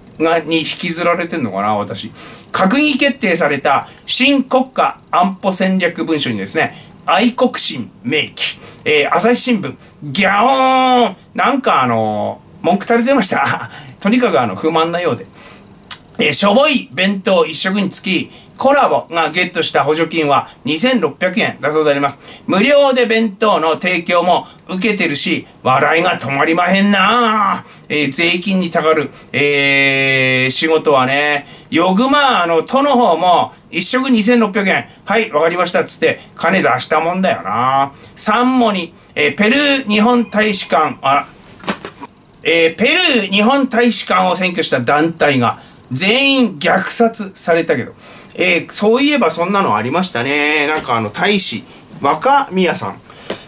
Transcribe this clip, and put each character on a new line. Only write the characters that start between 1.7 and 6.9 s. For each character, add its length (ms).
私。 340
閣 280
議 180
決 220
定 180
さ 100
れ 120
た 280
新 380
国 300
家 260
安 300
保 120
戦 260
略 240
文 160
書 100
に 80
で 80
す 120
ね、 160